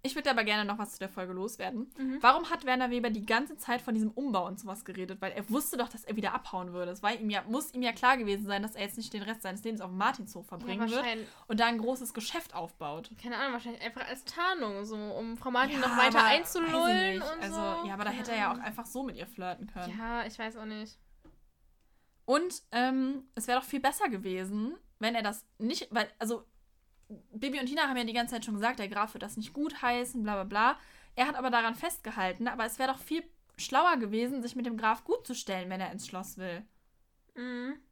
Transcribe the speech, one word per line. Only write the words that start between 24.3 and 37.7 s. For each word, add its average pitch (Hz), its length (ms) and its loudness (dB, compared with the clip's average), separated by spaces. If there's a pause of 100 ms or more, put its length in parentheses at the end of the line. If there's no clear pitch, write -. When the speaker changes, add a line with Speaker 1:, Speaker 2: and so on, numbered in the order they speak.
Speaker 1:
wenn 226 160 0
er 226 80 0
das 214 200 -4 (140)
nicht, 240 340 -2
weil, 214 160 2 (120)
also, 226 260 -2 (840)
Bibi 262 300 -2
und 254 60 -2
Tina 294 200 2
haben 269 80 0
ja 247 80 0
die 233 80 -2
ganze 233 240 0
Zeit 226 80 -4
schon 214 120 -2
gesagt, 233 240 2
der 196 100 -4
Graf 214 240 0
wird 240 100 -10
das 208 140 -8
nicht 214 160 -8
gutheißen, 247 680 0
bla, 208 100 0
bla, 196 100 0
bla. 214 360 4 (360)
Er 247 140 4
hat 302 80 -4
aber 254 120 0
daran 233 240 4
festgehalten, 226 760 -2
aber 233 160 0
es 226 140 -6
wäre 262 120 4
doch 262 80 -4
viel 330 240 -2 (340)
schlauer 320 380 6
gewesen, 240 460 0
sich 240 160 -6
mit 240 80 -2
dem 233 100 -2
Graf 226 300 2
gut 480 200 0
zu 254 80 -8
stellen, 185 360 -4
wenn 190 100 -2
er 185 140 -2
ins 196 120 -10
Schloss 190 320 -8
will. 185 280 -6 (720)
Speaker 2:
Mhm. 247 440 -8 (120)